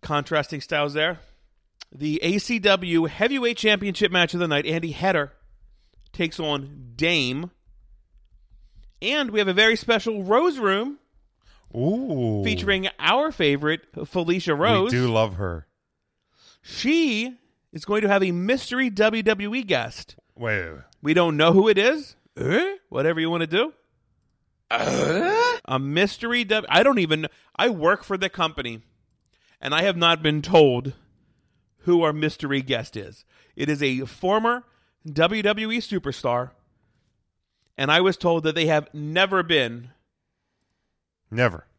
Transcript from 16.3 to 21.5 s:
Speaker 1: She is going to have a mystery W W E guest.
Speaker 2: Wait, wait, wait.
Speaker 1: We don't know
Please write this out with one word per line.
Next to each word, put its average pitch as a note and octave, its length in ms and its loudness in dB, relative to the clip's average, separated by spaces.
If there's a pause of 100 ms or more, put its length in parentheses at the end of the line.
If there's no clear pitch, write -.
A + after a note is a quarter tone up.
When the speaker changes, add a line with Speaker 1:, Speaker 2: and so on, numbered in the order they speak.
Speaker 1:
She B3+ 760 -2 (360)
is D#3 120 -14
going G#3 180 -2
to G#3 60 2
have G3 160 4
a F#3 80 0
mystery B3 580 -2
W G#3+ 320 2
W G#3 320 0
E C4 80 -2
guest. C3 540 -4 (180)
Speaker 2:
Wait, A2 260 -2
wait, E2 120 -8
wait. D2 80 -16 (220)
Speaker 1:
We D3 120 2
don't E3+ 220 4
know D#3+ 160 6